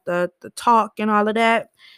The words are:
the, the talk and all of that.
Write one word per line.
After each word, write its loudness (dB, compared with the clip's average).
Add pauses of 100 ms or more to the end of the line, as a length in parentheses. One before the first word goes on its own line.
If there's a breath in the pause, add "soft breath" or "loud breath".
the, -2 (120)
the -18
talk 0
and -2
all 2
of -2
that. 0 (280 soft breath)